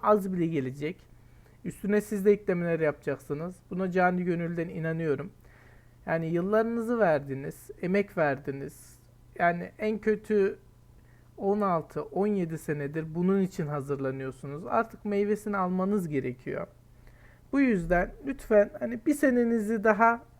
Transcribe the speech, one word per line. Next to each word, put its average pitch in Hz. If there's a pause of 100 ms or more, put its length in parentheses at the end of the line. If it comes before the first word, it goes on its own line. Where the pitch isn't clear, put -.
az 202
bile 175
gelecek. 143 (580)
Üstüne 202
siz 208
de 208
eklemeler 175
yapacaksınız. 147 (140)
Buna 185
cani 180
gönülden 170
inanıyorum. 160 (720)
Yani 165
yıllarınızı 220
verdiniz, 143 (120)
emek 196
verdiniz. 143 (400)
Yani 175
en 214
kötü 214 (800)
on 208
altı, 170
on 196
yedi 175
senedir 156
bunun 190
için 185
hazırlanıyorsunuz. 135
Artık -
meyvesini 202
almanız 185
gerekiyor. 131 (840)
Bu 277
yüzden 185 (140)
lütfen 214 (100)
hani 226
bir 302
senenizi 233
daha 226 (180)